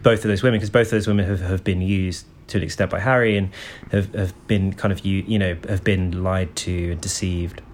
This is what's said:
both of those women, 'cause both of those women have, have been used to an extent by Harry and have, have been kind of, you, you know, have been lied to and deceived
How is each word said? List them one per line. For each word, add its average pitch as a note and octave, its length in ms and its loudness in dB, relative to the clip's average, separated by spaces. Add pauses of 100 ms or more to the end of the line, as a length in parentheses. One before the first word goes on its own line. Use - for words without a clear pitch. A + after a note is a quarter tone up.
both A2+ 220 4
of A2 40 2
those G2 140 2
women, A#2+ 180 4
'cause G2+ 100 -4
both A#2 180 4
of - 40 -4
those G#2 140 0
women G2+ 200 2
have, F#2+ 140 0
have F#2 240 -2
been F#2 180 0
used F#2 420 0 (240)
to - 100 -4
an F2+ 60 0
extent - 260 -2
by F2 80 -2
Harry A#2 380 2
and F#2+ 140 0 (420)
have, G2 220 0
have F#2 180 -2 (160)
been G2 240 2
kind - 180 -2
of, - 140 -4
you, G2 220 0
you A2 120 0
know, F#2 160 0 (140)
have G2 160 -2
been F#2 380 0
lied F#2 340 -2
to F2 360 -4
and E2 80 -6
deceived F2 600 -4 (140)